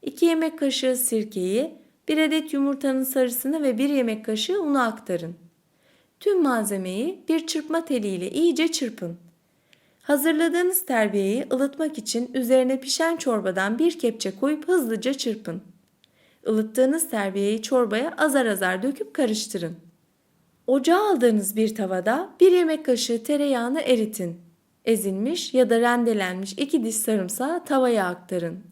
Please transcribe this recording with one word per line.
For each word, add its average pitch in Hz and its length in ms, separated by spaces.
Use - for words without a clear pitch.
iki - 240
yemek 320 340
kaşığı 262 360
sirkeyi, 214 840
bir 311 100
adet 311 360
yumurtanın 277 500
sarısını 262 600
ve 254 140
bir 269 120
yemek 226 360
kaşığı 220 360
unu 285 200
aktarın. 175 540
Tüm 381 240
malzemeyi 208 880
bir 320 180
çırpma 320 380
teliyle 202 460
iyice 320 400
çırpın. 208 460
Hazırladığınız 330 840
terbiyeyi 208 680
ılıtmak 277 440
için 233 360
üzerine 262 460
pişen 320 380
çorbadan 202 600
bir 330 200
kepçe 220 400
koyup 302 280
hızlıca 247 460
çırpın. 214 480
Ilıttığınız 254 640
terbiyeyi 202 520
çorbaya 247 560
azar 277 280
azar 190 380
döküp 277 300
karıştırın. 208 640
Ocağa 330 440
aldığınız 220 440
bir 220 200
tavada 208 540
bir 370 120
yemek 320 340
kaşığı 233 380
tereyağını 277 580
eritin. 214 600
Ezilmiş 220 680
ya 254 160
da 226 120
rendelenmiş 208 720
iki 277 300
diş 220 120
sarımsağı 220 680
tavaya 247 420
aktarın. 175 520